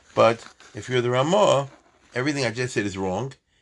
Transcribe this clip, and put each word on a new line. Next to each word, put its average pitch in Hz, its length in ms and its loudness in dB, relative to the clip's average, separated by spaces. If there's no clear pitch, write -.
But 113 280 4
if 104 160 -12
you're 127 120 0
the 120 100 -2
Ramah, 139 580 2
everything 147 300 -2
I 113 60 0
just 123 220 -6
said 107 120 -2
is 95 120 -6
wrong, 95 360 -4